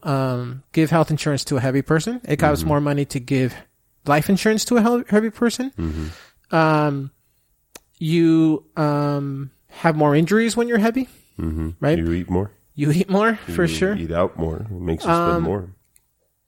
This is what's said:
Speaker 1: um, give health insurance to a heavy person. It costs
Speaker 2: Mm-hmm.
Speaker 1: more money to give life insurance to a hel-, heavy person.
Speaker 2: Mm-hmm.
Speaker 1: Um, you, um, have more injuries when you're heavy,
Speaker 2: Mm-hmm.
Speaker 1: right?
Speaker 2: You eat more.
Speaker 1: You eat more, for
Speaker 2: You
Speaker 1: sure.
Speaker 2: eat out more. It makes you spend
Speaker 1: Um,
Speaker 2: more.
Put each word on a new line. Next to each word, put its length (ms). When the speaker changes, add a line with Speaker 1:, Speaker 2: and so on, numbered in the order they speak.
Speaker 1:
um, 680
give 200
health 200
insurance 340
to 120
a 40
heavy 200
person. 440
It 120
costs 240
Speaker 2:
Mm-hmm. 80
Speaker 1:
more 120
money 240
to 140
give 360
life 240
insurance 360
to 120
a 40
hel-, 280
heavy 200
person. 480
Speaker 2:
Mm-hmm. 800
Speaker 1:
Um, 560
you, 680
um, 720
have 260
more 200
injuries 400
when 120
you're 100
heavy, 320
Speaker 2:
Mm-hmm. 300
Speaker 1:
right? 180
Speaker 2:
You 160
eat 160
more. 220
Speaker 1:
You 160
eat 180
more, 260
for 180
Speaker 2:
You 100
Speaker 1:
sure. 200
Speaker 2:
eat 160
out 260
more. 200
It 140
makes 320
you 60
spend 280
Speaker 1:
Um, 60
Speaker 2:
more. 260